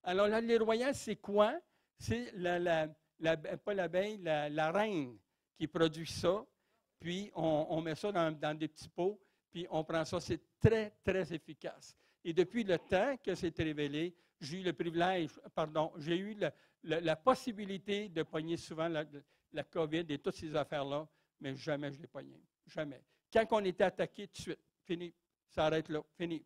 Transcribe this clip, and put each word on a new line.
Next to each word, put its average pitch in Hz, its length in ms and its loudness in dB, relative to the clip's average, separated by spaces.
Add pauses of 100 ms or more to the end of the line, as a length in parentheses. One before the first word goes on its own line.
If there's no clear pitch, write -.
Alors, 185 240 4
la 214 140 4
gelée 233 180 4
royale, 226 360 2
c'est 208 220 -4
quoi ? 208 440 2 (380)
C'est 233 340 -4
la, 175 260 0
la, 165 300 2 (320)
la, 160 160 4
pas 165 380 -6
l'abeille, 190 440 0
la, 151 300 0
la 156 240 2
reine 170 460 0 (380)
qui 156 100 -2
produit 165 400 2
ça. 190 380 0 (540)
Puis, 180 360 -6
on, 160 360 2
on 160 100 0
met 160 140 -4
ça 208 160 -2
dans, 165 260 2
dans 151 200 -2
des 156 120 -4
petits - 200 -14
pots. 196 320 -2 (300)
Puis, 175 200 -8
on 156 140 -2
prend 160 200 0
ça. 170 160 -4
C'est - 400 -6
très, 220 300 6 (140)
très 185 280 0
efficace. 156 640 -12 (280)
Et 170 80 -2
depuis 180 320 2
le 185 140 2
temps 226 440 2
que 190 120 -2
c'est 165 240 -4
révélé, 151 560 -2 (260)
j'ai 165 200 -8
eu - 20 -8
le 180 100 0
privilège, 170 580 0 (240)
pardon, 156 420 0
j'ai 170 200 0
eu 202 180 -4
le, 190 160 -2 (320)
le, 160 180 0
la 160 160 2
possibilité 208 920 0
de 160 140 -2
pogner 160 340 -4
souvent 160 320 -4
la, 160 160 -2 (480)
la 151 120 -6
covid 160 440 -2
et 143 100 -2
toutes 180 160 -4
ces 156 200 -8
affaires-là, 143 540 -2 (320)
mais 135 160 -6
jamais 143 360 -4
je 135 80 -16
l'ai - 60 -14
pogné. 139 360 -16 (240)
Jamais. 147 360 -8 (300)
Quand 226 200 4
on 214 120 4
était 185 200 2
attaqué, 185 440 -2
tout - 60 -20
de - 80 -12
suite, - 180 -8 (240)
fini, 175 300 -6 (340)
ça 160 180 2
arrête 156 220 2
là, 151 140 -4 (160)
fini. 165 280 -4